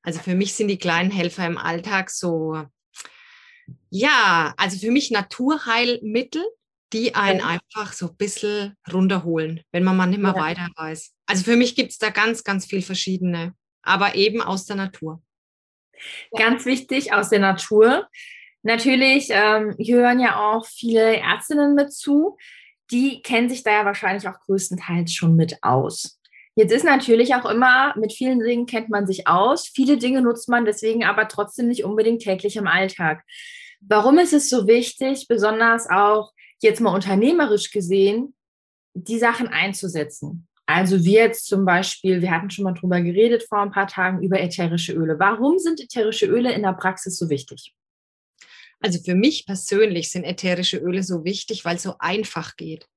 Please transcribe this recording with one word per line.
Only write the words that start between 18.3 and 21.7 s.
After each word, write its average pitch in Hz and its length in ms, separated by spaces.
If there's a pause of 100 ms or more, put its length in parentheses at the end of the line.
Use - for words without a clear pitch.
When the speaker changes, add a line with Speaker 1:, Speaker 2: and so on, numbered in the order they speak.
Speaker 2:
Natürlich, 262 680
ähm, 214 480
hier 240 220
hören 247 200
ja 208 180
auch 214 280
viele 226 520
Ärztinnen 294 580